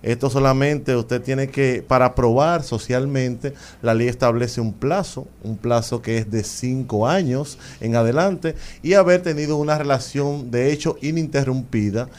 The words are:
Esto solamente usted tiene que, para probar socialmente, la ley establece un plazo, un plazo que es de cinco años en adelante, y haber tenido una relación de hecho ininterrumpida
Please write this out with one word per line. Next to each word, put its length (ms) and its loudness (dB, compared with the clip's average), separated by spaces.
Esto 260 -2
solamente 680 2
usted 280 -2
tiene 240 -2
que, 400 0
para 260 4
probar 480 2
socialmente, 920 -4
la 140 2
ley 140 2
establece 520 0
un 120 -2
plazo, 540 -4
un 140 -6
plazo 460 -2
que 160 -2
es 100 -4
de 140 -2
cinco 640 -2
años 500 -2
en 160 0
adelante, 580 2
y 100 2
haber 300 6
tenido 340 -2
una 220 0
relación 720 -2
de 200 2
hecho 300 -2
ininterrumpida 1160 -2